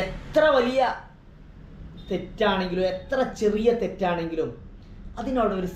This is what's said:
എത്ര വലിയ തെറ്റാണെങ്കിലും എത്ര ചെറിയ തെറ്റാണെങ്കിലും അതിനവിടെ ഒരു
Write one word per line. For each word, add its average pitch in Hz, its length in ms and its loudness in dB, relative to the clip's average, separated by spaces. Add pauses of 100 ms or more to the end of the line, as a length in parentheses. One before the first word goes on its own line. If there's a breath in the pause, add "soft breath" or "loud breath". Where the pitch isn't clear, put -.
എത്ര - 400 2 (140)
വലിയ 247 240 4 (1300)
തെറ്റാണെങ്കിലും 185 800 0
എത്ര 262 260 -4 (220)
ചെറിയ 214 320 4 (100)
തെറ്റാണെങ്കിലും 165 720 -2 (680 loud breath)
അതിനവിടെ 226 400 2
ഒരു 175 140 -4